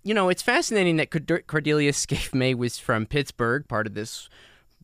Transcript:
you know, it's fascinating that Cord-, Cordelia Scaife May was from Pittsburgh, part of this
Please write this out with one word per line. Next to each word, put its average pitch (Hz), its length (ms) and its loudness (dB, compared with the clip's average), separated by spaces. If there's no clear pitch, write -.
you 202 100 -2
know, 190 160 4
it's 180 120 0
fascinating 214 560 2
that 151 140 0
Cord-, 160 360 -2
Cordelia 147 460 2
Scaife - 400 -4
May 131 200 2
was 120 240 -2
from 110 280 0
Pittsburgh, 123 600 -2
part 107 200 -2
of 101 60 -10
this - 360 -10